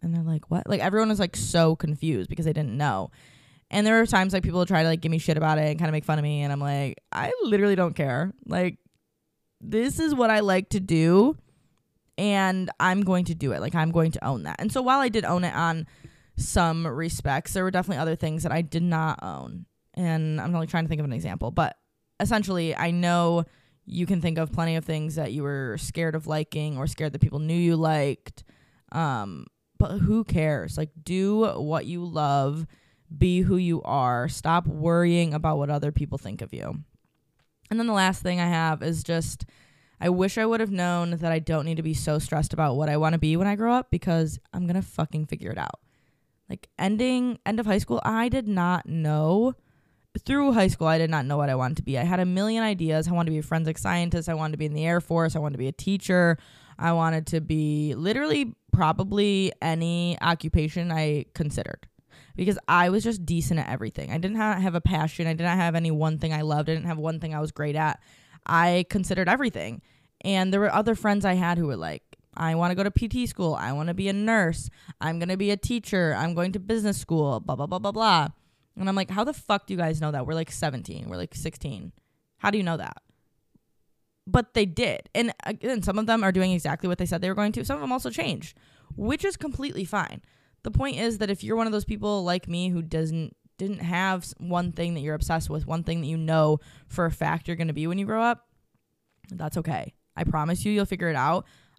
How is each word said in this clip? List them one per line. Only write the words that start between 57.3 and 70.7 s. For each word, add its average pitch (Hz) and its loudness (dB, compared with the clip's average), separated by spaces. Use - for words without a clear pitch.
be 151 0
literally 233 0
probably 196 2
any 170 -2
occupation 165 0
I 156 0
considered - -6
because 180 0
I 175 6
was 196 2
just 208 -2
decent 165 0
at - -6
everything. 110 -8
I 131 -2
didn't 190 -2
ha-, 214 2
have 185 2
a 175 2
passion. 160 0
I 165 0
did 165 -2
not 175 2
have 170 2
any 165 0
one 156 0
thing 156 -2
I 151 -2
loved. 151 0
I 160 0
didn't 160 -4
have 165 -4
one 160 -4
thing 156 -6
I 151 -4
was 156 -4
great 147 -4
at. 156 0
I 175 4
considered 185 0
everything. 185 -2
And 190 2
there 196 2
were 208 2